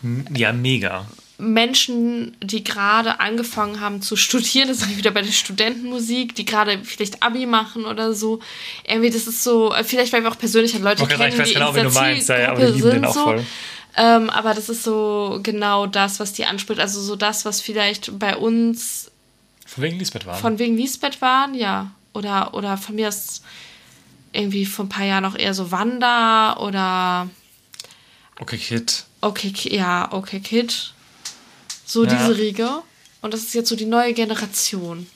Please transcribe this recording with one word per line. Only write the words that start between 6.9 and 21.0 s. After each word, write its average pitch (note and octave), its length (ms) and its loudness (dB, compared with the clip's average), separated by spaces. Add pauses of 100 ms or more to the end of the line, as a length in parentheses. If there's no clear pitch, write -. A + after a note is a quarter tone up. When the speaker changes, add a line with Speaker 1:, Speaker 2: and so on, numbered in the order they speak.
Speaker 2:
Abi A#3+ 240 0
machen A3 400 0
oder A3 260 -2
so. A3 280 -2 (460)
Irgendwie, A3+ 240 4
das A#3 160 -2
ist A#3 160 -4
so, A3+ 320 4
äh, A3+ 80 0
vielleicht, B3 300 0
weil A#3 100 4
wir A3+ 80 2
auch A3+ 80 -10
persönlich A3+ 360 2
halt G3+ 100 -2
Leute G#3 120 4
Speaker 1:
Ich A3 120 0
wollte - 80 2
gerade A#3 140 2
Speaker 2:
kennen, A#3+ 160 2
Speaker 1:
sagen, - 20 2
ich - 0 -
weiß - 0 -
Speaker 2:
die - 60 4
Speaker 1:
genau, C#3+ 160 4
Speaker 2:
in C#3+ 60 0
Speaker 1:
wen - 120 4
Speaker 2:
dieser B2+ 120 4
Speaker 1:
du C3+ 60 6
meinst, B3+ 220 2
ja, B2+ 100 4
ja, B2 120 4
aber B2+ 100 0
Speaker 2:
Zielgruppe B3+ 120 6
Speaker 1:
die C3 100 2
lieben A#3 80 8
den - 120 6
Speaker 2:
sind, - 40 2
Speaker 1:
auch - 80 2
Speaker 2:
so. D4 100 2
Speaker 1:
voll. A#3 220 2 (500)
Speaker 2:
Ähm, A3+ 340 6
aber G#3+ 240 2
das G#3+ 140 -6
ist A3+ 160 -4
so G#3 580 0
genau G3+ 440 0
das, G3 340 0
was G3 140 -6
die - 100 -4
anspricht. G3 360 -2
Also G3+ 200 -2
so G3+ 160 -6
das, G#3 300 -2
was G#3 160 -2
vielleicht G#3 560 -2
bei G3+ 180 0
uns A#3 720 0 (560)
Speaker 1:
Von - 160 -8
wegen E3 160 -4
Lisbeth A2+ 280 -6
waren. F2+ 140 -8
Speaker 2:
von G#3+ 180 -2
wegen A#3 180 2
Lisbeth C4+ 460 -4